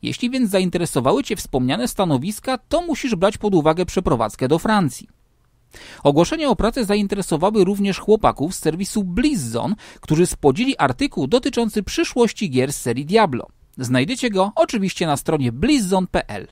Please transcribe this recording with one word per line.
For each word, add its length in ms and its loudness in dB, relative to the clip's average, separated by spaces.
Jeśli 280 -2
więc 200 0
zainteresowały 720 0
cię 120 -4
wspomniane 520 -2
stanowiska, 720 -2
to 280 -2
musisz 280 -2
brać 240 0
pod 160 0
uwagę 320 2
przeprowadzkę 640 -2
do 100 4
Francji. 500 0
Ogłoszenia 460 2
o 80 2
pracę 280 -2
zainteresowały 800 0
również 340 0
chłopaków 560 2
z 40 -10
serwisu 460 -2
Blizzone, 680 0
którzy 260 2
spodzili 520 0
artykuł 480 0
dotyczący 560 0
przyszłości 680 -2
gier 220 0
z 80 -8
serii 260 -4
Diablo. 400 2
Znajdziecie 520 0
go 240 0
oczywiście 520 0
na 100 0
stronie 360 -2
blizzone 540 2
pl. 460 -4